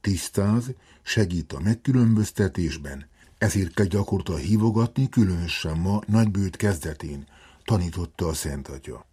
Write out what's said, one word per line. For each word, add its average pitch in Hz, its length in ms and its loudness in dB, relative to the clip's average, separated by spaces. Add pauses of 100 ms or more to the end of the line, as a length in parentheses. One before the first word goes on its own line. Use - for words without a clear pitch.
tisztáz, 104 680 0 (320)
segít 90 500 0
a 69 80 -8
megkülönböztetésben. 98 1500 0 (280)
Ezért 98 360 0
kell 104 120 2
gyakorta 95 500 -2
hívogatni, 110 720 2
különösen 85 680 -2
ma 98 280 0
Nagybőt 101 500 2
kezdetén, 78 720 -2 (380)
tanította 87 640 -2
a 80 60 -2
Szent 69 360 -6
Atya. - 440 -14